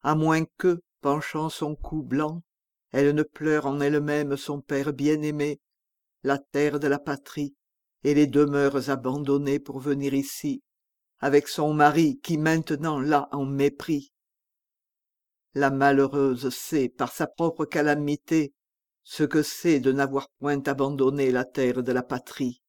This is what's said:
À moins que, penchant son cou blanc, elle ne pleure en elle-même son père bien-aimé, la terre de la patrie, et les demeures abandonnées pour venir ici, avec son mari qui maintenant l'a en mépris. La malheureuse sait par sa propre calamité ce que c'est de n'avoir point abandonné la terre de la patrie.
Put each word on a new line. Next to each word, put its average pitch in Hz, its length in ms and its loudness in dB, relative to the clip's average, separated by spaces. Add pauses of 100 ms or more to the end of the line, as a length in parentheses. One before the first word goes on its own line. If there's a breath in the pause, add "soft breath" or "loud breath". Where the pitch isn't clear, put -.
À 151 140 0
moins 160 300 2 (120)
que, 175 240 0 (200)
penchant 151 480 -2
son 151 260 -6
cou - 260 -8
blanc, 151 400 -4 (500)
elle 143 220 2
ne 151 100 2
pleure 151 440 -2
en 143 120 -2
elle-même 147 560 0
son 143 260 -8
père 143 320 -4
bien-aimé, 147 680 -2 (640)
la 139 140 0
terre 143 420 -2
de 147 80 -2
la 143 120 2
patrie, 143 560 -8 (480)
et 147 100 2
les 147 140 6
demeures 143 640 2
abandonnées 139 680 0
pour 135 200 -10
venir 139 340 -2
ici, 139 480 -4 (580)
avec 143 280 4
son 151 260 -2
mari 151 460 4
qui 165 180 -2
maintenant 156 600 -2
l'a 143 320 2
en 139 140 -4
mépris. 143 680 -2 (1400)
La 139 160 2
malheureuse 139 760 2
sait 135 400 -2
par - 220 -4
sa 160 140 -4
propre 165 400 -4
calamité 147 880 0 (500)
ce - 200 -4
que 151 180 2
c'est 151 380 0
de 131 120 4
n'avoir 139 380 -2 (100)
point 143 280 -2
abandonné 139 640 0
la 123 120 0
terre 127 380 -2
de 123 100 -4
la 123 120 0
patrie. 123 640 -6